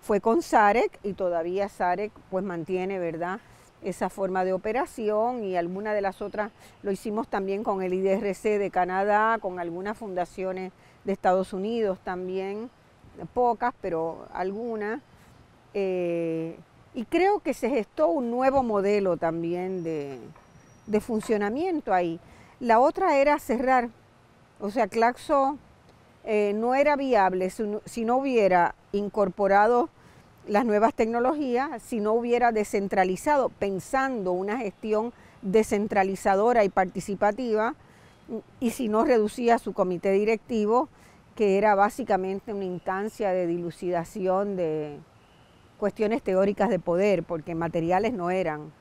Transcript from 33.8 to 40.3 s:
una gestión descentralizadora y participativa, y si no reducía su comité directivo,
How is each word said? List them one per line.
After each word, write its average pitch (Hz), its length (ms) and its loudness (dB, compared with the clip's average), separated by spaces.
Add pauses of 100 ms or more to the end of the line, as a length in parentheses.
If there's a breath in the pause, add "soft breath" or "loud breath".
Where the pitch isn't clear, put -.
una 196 260 -2
gestión 214 560 -4 (260 loud breath)
descentralizadora 208 1200 2
y 196 40 2
participativa, 208 1080 0 (840 loud breath)
y 233 100 0
si 233 180 -4
no 214 180 2
reducía 233 520 2
su 208 140 -6
comité 185 400 0
directivo, 214 760 0 (440 loud breath)